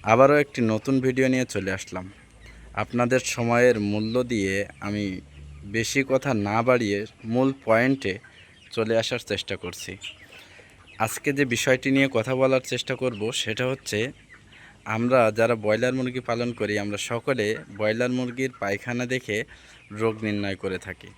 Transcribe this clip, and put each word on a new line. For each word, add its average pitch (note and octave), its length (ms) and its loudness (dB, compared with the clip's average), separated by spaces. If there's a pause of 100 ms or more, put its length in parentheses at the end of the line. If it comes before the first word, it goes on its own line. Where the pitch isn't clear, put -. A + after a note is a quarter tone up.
(100)
আবারও C3+ 320 8
একটি - 160 -6 (140)
নতুন A#2+ 220 0 (100)
ভিডিও C3 280 2
নিয়ে B2+ 200 0
চলে F#2+ 240 -2
আসলাম। F#2 280 -10 (800)
আপনাদের B2 380 2 (140)
সময়ের A#2+ 420 4 (140)
মূল্য A2 240 -2 (160)
দিয়ে G2 220 0 (340)
আমি G#2 180 -2 (720)
বেশি A#2 260 0 (100)
কথা C3+ 200 2 (160)
না G#2 100 0 (100)
বাড়িয়ে A2+ 320 2 (340)
মূল B2+ 160 4 (160)
পয়েন্টে A#2 480 2 (600)
চলে A2+ 260 0
আসার A#2 200 -4 (100)
চেষ্টা G2 320 -4
করছি। - 280 -10 (1120)
আজকে - 320 -4
যে C#3+ 60 2 (120)
বিষয়টি B2+ 400 2
নিয়ে C3+ 120 4 (100)
কথা B2 240 0
বলার C3 300 4
চেষ্টা B2 300 -4
করব, A#2+ 200 -4 (200)
সেটা A2 300 -2
হচ্ছে - 280 -4 (960)
আমরা B2 240 4 (200)
যারা A#2 240 4
ব্রয়লার A2+ 340 2
মুরগি B2+ 320 -4
পালন A#2+ 200 -2 (100)
করি, G#2 140 0 (100)
আমরা G2+ 160 -4 (120)
সকলে A#2 340 -2 (320)
ব্রয়লার A2 400 0
মুরগির B2+ 340 -2 (100)
পায়খানা A#2+ 520 -2
দেখে A2 240 -2 (640)
রোগ A2+ 140 2 (100)
নির্ণয় G2+ 380 -2
করে F#2 220 -4
থাকি। F#2 320 -12